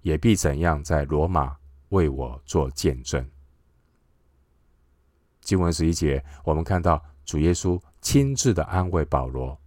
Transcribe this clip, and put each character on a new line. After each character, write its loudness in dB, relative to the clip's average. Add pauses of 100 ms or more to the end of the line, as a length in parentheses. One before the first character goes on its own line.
也 -2
必 4
怎 -2
样 0
在 0
罗 0
马 -2 (320)
为 2
我 -8
做 0
见 -2
证。” -6 (2250)
经 0
文 2
十 -2
一 2
节， 0 (200)
我 0
们 0
看 0
到 2 (220)
主 -4
耶 4
稣 -2 (200)
亲 2
自 2
的 0
安 -2
慰 2
保 -2
罗。 -8